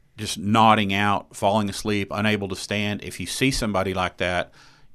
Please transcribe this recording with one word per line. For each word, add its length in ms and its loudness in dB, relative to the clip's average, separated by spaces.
just 220 -8
nodding 560 4
out, 400 0
falling 340 2
asleep, 440 -4
unable 360 -2
to 80 -6
stand. 460 -4
If 160 -12
you 80 -8
see 240 0
somebody 420 -2
like 260 -4
that, 340 -2